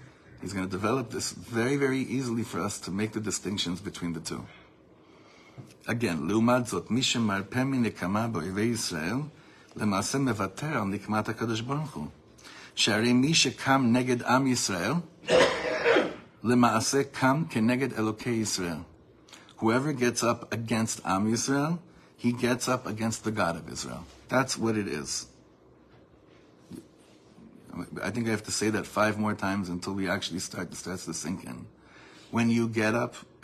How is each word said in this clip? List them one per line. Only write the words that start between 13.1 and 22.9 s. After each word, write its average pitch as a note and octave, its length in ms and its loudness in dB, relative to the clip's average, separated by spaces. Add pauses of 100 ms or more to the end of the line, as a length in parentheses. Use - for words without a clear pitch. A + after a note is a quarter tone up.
מי C3 220 6
שקם C3+ 580 4
נגד B2 300 4
עם C3 240 4
ישראל, G#2+ 460 0 (360)
<coughs> - 1160 2
למעשה A#2+ 600 4
קם C#3 460 2
כנגד B2 420 2
אלוקי A2 380 -2
ישראל. F#2+ 480 -2 (800)
Whoever B2+ 340 2
gets B2 300 2
up A#2 300 0
against A2+ 520 -2
Am G2 280 2
Yisrael, C#3+ 460 0 (380)
he A#2+ 160 2
gets A#2+ 360 0
up B2+ 180 0
against A2 380 -2